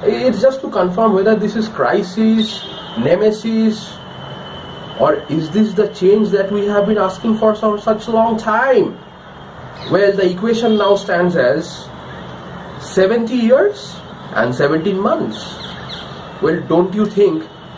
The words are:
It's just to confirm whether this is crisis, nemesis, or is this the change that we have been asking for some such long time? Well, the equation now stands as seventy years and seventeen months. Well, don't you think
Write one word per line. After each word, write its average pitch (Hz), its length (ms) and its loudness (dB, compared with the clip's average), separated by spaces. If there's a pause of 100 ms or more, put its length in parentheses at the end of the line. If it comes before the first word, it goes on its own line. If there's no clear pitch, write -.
It's 240 380 2
just 262 200 4
to - 80 -8
confirm 190 460 2
whether 208 200 4
this 214 220 -2
is 214 100 -2
crisis, 214 960 0 (340)
nemesis, 214 960 0 (1080)
or 147 140 4 (120)
is 156 240 -4
this 208 220 2
the 190 160 2
change 196 400 4
that 190 200 2
we 202 180 0
have 202 200 2
been 214 100 2
asking 202 420 0
for 220 180 4
some 208 200 0
such 220 300 -2
long 226 300 2
time? 233 600 2 (960)
Well, 196 240 4
the 185 160 2
equation 220 460 2
now 202 180 4
stands 180 400 0
as 143 540 0 (920)
seventy 220 560 2
years 262 600 2 (360)
and 123 240 0
seventeen 160 420 2
months. 247 460 -2 (1000)
Well, 160 200 2 (140)
don't 180 180 2
you 208 120 2
think 160 380 2 (340)